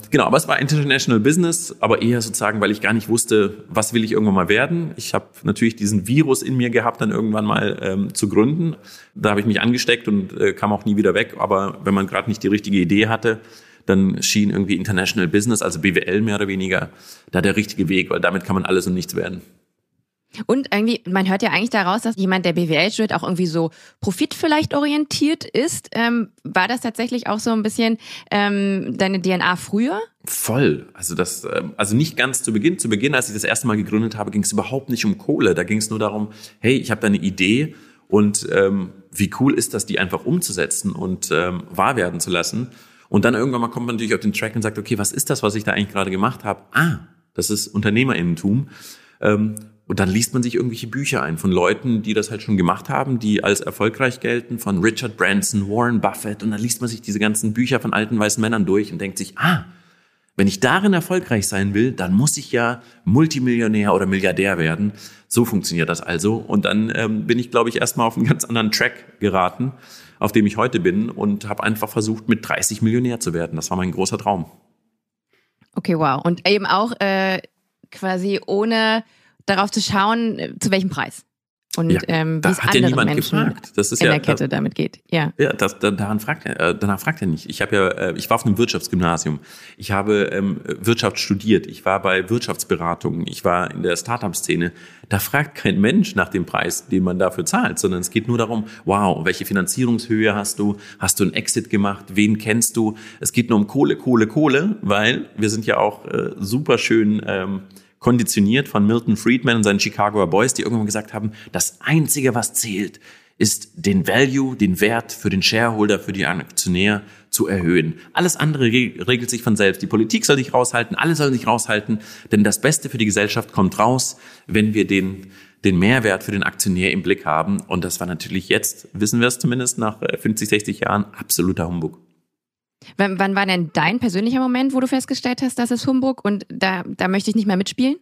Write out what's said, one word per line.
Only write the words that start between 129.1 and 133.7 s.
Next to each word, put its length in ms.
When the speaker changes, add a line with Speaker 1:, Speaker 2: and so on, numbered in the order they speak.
Speaker 1:
wir 80
es 100
zumindest 400
nach, 240
äh, 160
fünfzig, 320
sechzig 300
Jahren, 260
absoluter 500
Humbug. 320
Speaker 2:
Wann, 200
wann 160
war 120
denn 260